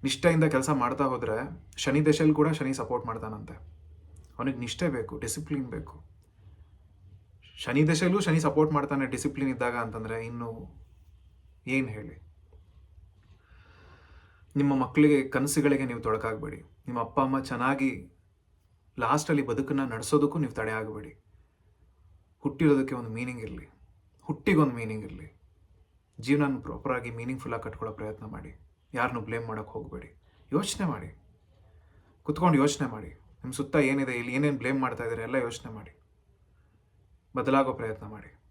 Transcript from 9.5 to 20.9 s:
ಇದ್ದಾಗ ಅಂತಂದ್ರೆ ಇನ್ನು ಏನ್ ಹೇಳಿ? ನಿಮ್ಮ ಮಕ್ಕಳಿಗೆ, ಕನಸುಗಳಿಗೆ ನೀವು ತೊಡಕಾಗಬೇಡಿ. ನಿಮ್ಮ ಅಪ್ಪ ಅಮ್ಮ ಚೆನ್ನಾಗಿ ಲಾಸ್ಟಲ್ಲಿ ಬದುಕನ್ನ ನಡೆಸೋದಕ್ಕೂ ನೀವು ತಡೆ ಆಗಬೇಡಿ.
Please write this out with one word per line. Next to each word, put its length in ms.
ಇದ್ದಾಗ 260
ಅಂತಂದ್ರೆ 500
ಇನ್ನು 420
ಏನ್ 220
ಹೇಳಿ? 400
ನಿಮ್ಮ 200
ಮಕ್ಕಳಿಗೆ, 520
ಕನಸುಗಳಿಗೆ 560
ನೀವು 160
ತೊಡಕಾಗಬೇಡಿ. 560
ನಿಮ್ಮ 440
ಅಪ್ಪ 200
ಅಮ್ಮ 200
ಚೆನ್ನಾಗಿ 800
ಲಾಸ್ಟಲ್ಲಿ 480
ಬದುಕನ್ನ 380
ನಡೆಸೋದಕ್ಕೂ 540
ನೀವು 140
ತಡೆ 180
ಆಗಬೇಡಿ. 540